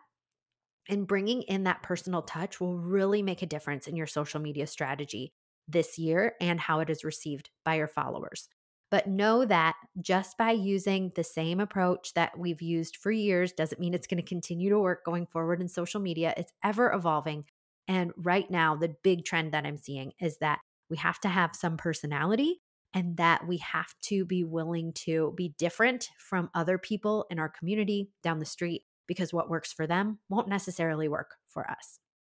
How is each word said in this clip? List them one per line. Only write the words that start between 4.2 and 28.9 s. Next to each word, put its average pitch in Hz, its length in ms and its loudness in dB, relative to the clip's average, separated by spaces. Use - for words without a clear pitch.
media 151 260 -4
strategy 143 640 -6
this 160 320 2
year 165 440 4
and 175 180 2
how 160 200 2
it 160 100 0
is 151 140 -2
received 151 440 -6
by 160 120 2
your 151 120 0
followers. - 640 -6
But 202 160 4
know 214 400 4
that 165 300 4
just 185 380 0
by 226 140 2
using 190 640 2
the 165 100 0
same 165 340 -2
approach 180 540 0
that - 260 0
we've 170 220 -2
used 165 380 -2
for 202 120 -2
years 190 400 2
doesn't 156 300 -2
mean 175 140 0
it's 175 120 -4
gonna 175 140 0
continue 175 480 -4
to 208 100 6
work 185 280 2
going 175 180 0
forward 170 380 0
in 180 60 -4
social 180 340 -4
media. 165 340 0
It's - 160 -8
ever 214 300 4
evolving. 156 520 0
And 180 300 2
right 180 320 2
now, 160 260 4
the 160 260 0
big 175 220 4
trend 160 280 0
that 151 120 0
I'm 147 140 -6
seeing 135 420 -8
is 160 220 -2
that 151 160 2
we 160 80 -4
have 170 220 0
to 196 100 2
have 175 260 2
some 165 220 -2
personality 170 840 0
and 175 240 0
that 165 320 4
we 180 80 0
have - 460 -6
to 190 240 0
be 180 180 0
willing 165 480 -2
to 160 280 2
be 175 220 -4
different 233 640 0
from 180 360 -2
other 170 220 2
people 214 540 -2
in 170 80 -4
our 156 100 -2
community 202 640 -2
down 165 160 0
the 156 60 -4
street, 175 380 -4